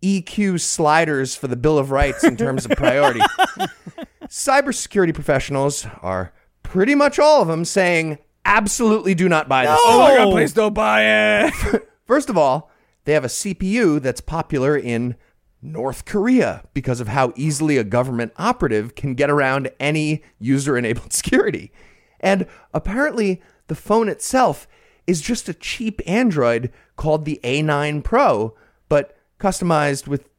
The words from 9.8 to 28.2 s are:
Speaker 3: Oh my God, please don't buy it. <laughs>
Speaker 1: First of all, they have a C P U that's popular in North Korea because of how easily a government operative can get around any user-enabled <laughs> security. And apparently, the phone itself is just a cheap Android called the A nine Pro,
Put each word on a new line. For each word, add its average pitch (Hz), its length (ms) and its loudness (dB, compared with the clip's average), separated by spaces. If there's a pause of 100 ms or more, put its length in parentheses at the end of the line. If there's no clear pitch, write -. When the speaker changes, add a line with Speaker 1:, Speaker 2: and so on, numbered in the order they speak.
Speaker 3:
Oh 466 160 6
my 277 160 8
God, 208 160 4
please 151 200 2
don't 214 220 0
buy 214 280 2 (440)
it. 302 80 -2 (400)
<laughs> - 120 -20
Speaker 1:
First 277 220 2
of 214 80 -2
all, 147 340 0 (340)
they 147 100 0
have 143 100 2
a 123 60 -4
C - 240 -6
P 185 220 -4
U 165 240 2
that's 127 200 -4
popular 151 560 -2
in 120 400 -4 (460)
North 127 420 -8
Korea 208 600 0 (100)
because 127 260 -4
of 113 80 -8
how 127 280 0
easily 147 420 0
a 113 60 0
government 117 520 -2
operative 139 580 -2
can 135 200 -6
get 143 160 0
around 135 400 0 (100)
any 151 420 -2 (160)
user-enabled 123 760 -2
<laughs> - 20 -10
security. - 580 -2 (480)
And 190 260 0 (280)
apparently, 208 680 -2 (280)
the 160 60 -6
phone 214 360 0
itself 220 580 -2 (380)
is 170 160 0
just - 280 -6
a 165 40 -8
cheap - 520 -8
Android 147 640 0 (260)
called 156 300 -2
the 151 180 -6
A 131 180 0
nine 147 400 -2
Pro, 131 520 0 (340)